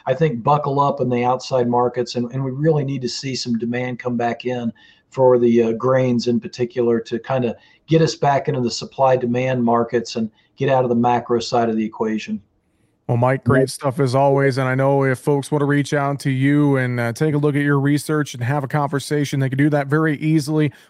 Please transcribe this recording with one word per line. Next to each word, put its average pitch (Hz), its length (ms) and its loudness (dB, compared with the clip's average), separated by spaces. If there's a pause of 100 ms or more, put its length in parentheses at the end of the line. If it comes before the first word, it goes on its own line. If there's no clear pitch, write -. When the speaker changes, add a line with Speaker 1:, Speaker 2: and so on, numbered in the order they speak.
Speaker 1:
I 135 80 0
think 127 280 -2
buckle 143 380 0
up 139 220 0
in 127 80 -2
the 120 160 0
outside 127 420 0
markets, 120 480 0
and, 120 160 -4
and 131 100 -4
we 131 100 -4
really 147 340 0
need 135 160 -6
to 120 80 -4
see 131 260 -8
some 117 240 -2
demand 120 400 -4
come 123 160 -4
back 117 300 -2
in 123 260 -4 (380)
for 127 280 4
the, 117 260 4
uh, 113 100 0
grains 123 540 0
in 120 120 2
particular 120 600 -2
to 113 180 -6
kinda 123 380 -4 (300)
get 160 140 4
us 160 140 2
back 139 320 0
into 131 140 -2
the 117 100 -2
supply 131 460 0
demand 123 480 0
markets 117 500 0
and 113 160 -4 (280)
get 135 100 0
out 131 140 2
of 123 60 0
the 120 60 0
macro 120 440 2
side 117 300 0
of 110 80 -2
the 110 80 0
equation. 110 540 -4 (680)
Speaker 2:
Well, 123 100 0
Mike, 127 260 2
great 139 180 4
Speaker 1:
Yep. 135 100 2
Speaker 2:
stuff - 280 -4
as 131 140 0
always. 139 460 2
And 131 80 -2
I 127 80 -2
know 135 280 2
if 131 140 0
folks 143 320 -2
want 151 120 0
to 147 40 0
reach 143 300 0
out 139 240 -2
to 147 100 -4
you 139 480 2
and, 123 220 -2
uh, 117 120 -2
take 156 220 0
a 147 60 0
look 147 160 0
at 143 80 0
your 143 160 2
research 143 560 0
and 120 80 -8
have 139 200 -2
a 135 40 -6
conversation, 143 720 -2
they 135 100 0
can 131 80 -6
do 143 140 2
that 143 160 0
very 156 300 0
easily. 156 540 0 (180)